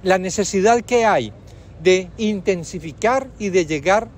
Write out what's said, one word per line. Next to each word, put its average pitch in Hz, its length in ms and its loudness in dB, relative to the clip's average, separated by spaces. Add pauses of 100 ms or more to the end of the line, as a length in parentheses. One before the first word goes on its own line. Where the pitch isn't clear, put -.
la 190 140 4
necesidad 196 640 0
que 233 220 0
hay 143 280 0 (500)
de 185 260 2 (100)
intensificar 202 1120 -2 (100)
y 208 80 -4
de 180 180 2
llegar 175 400 0 (120)